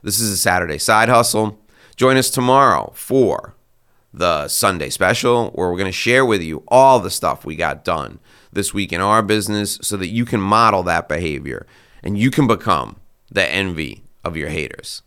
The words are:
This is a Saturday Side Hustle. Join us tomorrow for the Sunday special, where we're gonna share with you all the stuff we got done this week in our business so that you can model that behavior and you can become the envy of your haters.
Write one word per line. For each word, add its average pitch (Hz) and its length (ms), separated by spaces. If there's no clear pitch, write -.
This 104 180
is 110 120
a 95 60
Saturday 87 420
Side 113 300
Hustle. 110 500
Join 131 220
us 127 140
tomorrow 127 640
for - 600
the 78 340
Sunday 85 420
special, 120 640
where 90 200
we're 90 60
gonna 95 140
share 123 340
with 104 160
you 78 260
all 131 320
the 92 100
stuff - 360
we 80 100
got 76 280
done 76 360
this 98 220
week 95 200
in 87 80
our 107 200
business 104 600
so 104 160
that 95 100
you 117 180
can 117 140
model 101 440
that 85 260
behavior 69 560
and 101 140
you 117 120
can 139 180
become 90 500
the 95 180
envy 80 540
of 82 140
your 73 120
haters. - 580